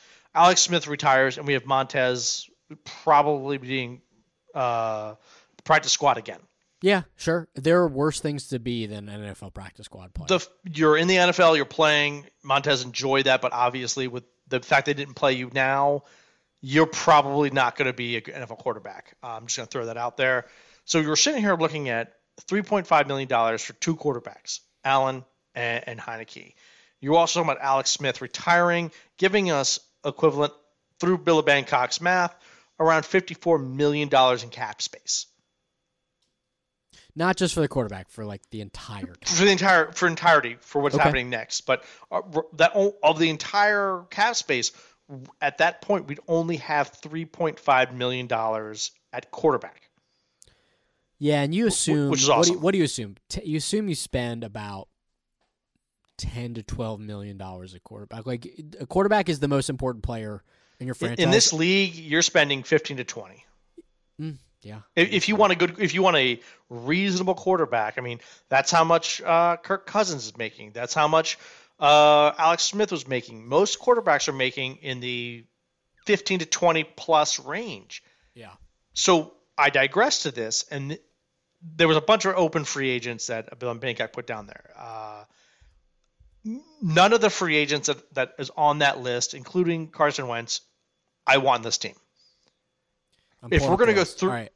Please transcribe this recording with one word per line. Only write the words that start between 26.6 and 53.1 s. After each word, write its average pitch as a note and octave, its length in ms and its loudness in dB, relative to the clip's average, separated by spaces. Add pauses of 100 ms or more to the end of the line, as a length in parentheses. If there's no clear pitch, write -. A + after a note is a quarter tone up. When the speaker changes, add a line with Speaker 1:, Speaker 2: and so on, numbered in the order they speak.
Speaker 1:
You're C#3+ 160 2
also E3+ 240 4
talking D#3 140 0
about C3 100 -8
Alex C3+ 280 0
Smith C3+ 300 -4
retiring, E3+ 680 0 (260)
giving F#3+ 340 2
us C#3 280 0 (240)
equivalent, C#3+ 480 0 (480)
through F3 200 2
Bill D#3 200 4
of C#3 60 2
Bangkok's C#3 560 2
math, F3 340 0 (420)
around D#3+ 280 4
fifty-four E3+ 540 0
million C#3+ 500 -2
dollars B2+ 340 4
in A#2 60 -16
cap A2 320 -10
space. - 460 -8 (1900)
Speaker 2:
Not F3 220 0
just F3+ 160 0
for E3 80 0
the C#3+ 60 2
quarterback, G2+ 420 -6
for, A2 160 -14
like, G2+ 240 -12
the A2 120 -12
entire G2+ 440 -14
cap. - 220 -16
Speaker 1:
For F#3 180 2
the G3+ 60 8
entire, E3+ 400 4
for - 160 0
entirety, D3+ 520 2
for - 220 -4
what's C#3 140 0
Speaker 2:
Okay. D3 80 2
Speaker 1:
happening C3 260 0
next. A2+ 320 -6
But, - 220 -2 (280)
uh, F#3 100 -2 (120)
r-, D#3 200 -2
that D#3+ 200 4
o-, G3+ 300 0
of D#3 160 4
the E3 100 2
entire G3 800 0
cap A3+ 260 0
space, - 360 -2 (680)
at C#3+ 200 -4
that E3+ 240 0
point, F3+ 240 -2
we'd D3 200 -10
only E3 300 -2
have C#3+ 320 -2
three D#3 360 -12
point D#3 340 -6
five B2+ 340 2
million B2 320 -4
dollars A2 640 -4 (200)
at - 180 -12
quarterback. - 600 -2 (1300)
Speaker 2:
Yeah, D3 240 0
and D3 100 -2
you A3 120 0
Speaker 1:
Wh-, - 20 2
Speaker 2:
assume, D3 420 0
Speaker 1:
which C#3 140 0
is C#3+ 60 4
Speaker 2:
what C#3 40 6 (120)
do F3 40 4
you, F3 60 2
Speaker 1:
awesome. D#3+ 80 -8
Speaker 2:
what F#3 80 2
do G3 80 2
you E3 40 4
assume? G#2+ 320 -6 (140)